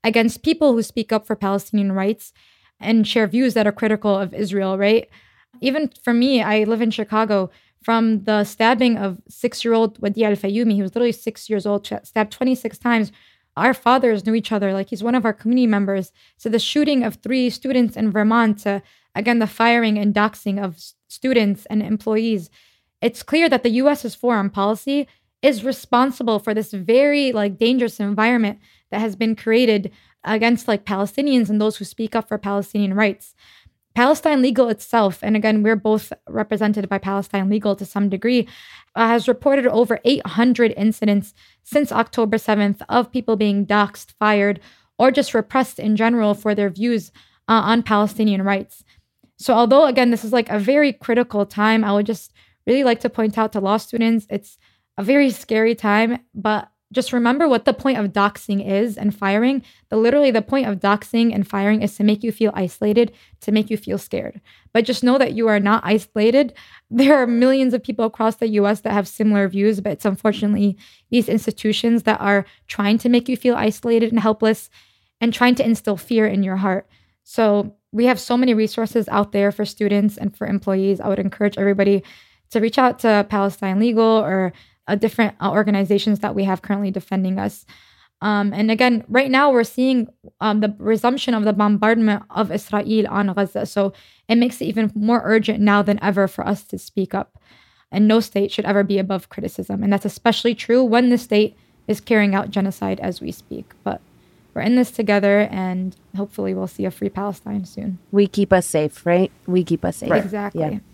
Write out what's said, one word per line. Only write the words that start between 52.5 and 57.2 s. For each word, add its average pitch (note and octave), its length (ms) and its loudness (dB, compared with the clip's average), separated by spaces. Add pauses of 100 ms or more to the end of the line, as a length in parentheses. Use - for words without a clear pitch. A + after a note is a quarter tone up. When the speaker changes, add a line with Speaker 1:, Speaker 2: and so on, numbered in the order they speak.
Speaker 1:
really C4 180 2
like A#3 160 2
to - 100 -2
point A3 280 -2
out A3 140 0
to G#3 80 -4
law G3 180 0
students, A3+ 520 -2
it's - 280 -10 (400)
a G3+ 40 -6
very C4+ 280 4
scary A3 440 0
time, A3+ 460 0 (140)
but G#3+ 340 -4 (240)
just B3+ 200 -2
remember B3+ 360 2